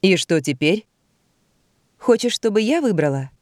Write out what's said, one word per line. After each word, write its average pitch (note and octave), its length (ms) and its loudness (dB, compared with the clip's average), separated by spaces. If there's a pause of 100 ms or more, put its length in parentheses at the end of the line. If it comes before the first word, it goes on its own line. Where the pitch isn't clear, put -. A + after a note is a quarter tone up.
"И F#3+ 160 4
что E3 240 -2
теперь?" D3+ 460 -2 (1160)
"Хочешь, A#3 300 0
чтобы A3 280 -2
я C4+ 200 0
выбрала?" D3 500 -2 (100)